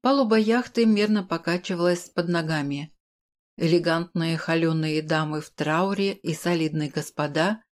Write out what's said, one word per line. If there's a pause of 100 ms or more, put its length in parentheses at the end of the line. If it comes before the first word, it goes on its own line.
Палуба
яхты
мерно
покачивалась
под
ногами. (680)
Элегантные
холёные
дамы
в
трауре
и
солидные
господа (180)